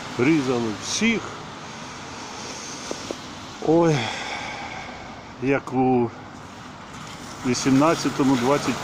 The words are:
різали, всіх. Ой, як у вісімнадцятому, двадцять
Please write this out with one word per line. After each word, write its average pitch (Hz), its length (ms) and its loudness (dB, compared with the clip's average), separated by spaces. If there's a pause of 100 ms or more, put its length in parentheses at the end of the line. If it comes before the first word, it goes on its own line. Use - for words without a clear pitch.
(200)
різали, 127 520 4 (120)
всіх. 220 380 2 (2500)
Ой, 165 280 8 (1500)
як 131 300 0
у 127 360 4 (1400)
вісімнадцятому, 135 880 4
двадцять 135 480 4